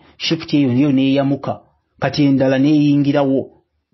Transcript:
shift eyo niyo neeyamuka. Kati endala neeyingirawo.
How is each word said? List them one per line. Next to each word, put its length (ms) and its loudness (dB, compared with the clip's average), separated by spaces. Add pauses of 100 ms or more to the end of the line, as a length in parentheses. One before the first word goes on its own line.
(180)
shift 360 -6
eyo 200 2
niyo 180 2
neeyamuka. 720 -2 (380)
Kati 240 -2
endala 360 2
neeyingirawo. 920 0 (420)